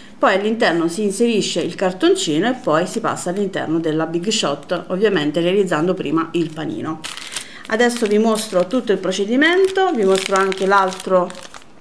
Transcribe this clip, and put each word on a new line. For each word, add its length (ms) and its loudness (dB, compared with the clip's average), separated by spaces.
poi 160 4
all'interno 540 2
si 160 -2
inserisce 560 0
il 160 -4
cartoncino 720 2
e 60 0
poi 340 0
si 100 -6
passa 320 -4
all'interno 480 -2
della 280 0
Big 220 -4
Shot, 600 -4
ovviamente 520 0
realizzando 540 2
prima 380 -2
il 200 -2
panino. 480 -8
Adesso 380 2
vi 120 2
mostro 480 2
tutto 240 -2
il 80 2
procedimento, 960 2
vi 100 0
mostro 320 2
anche 320 0
l'altro, 640 2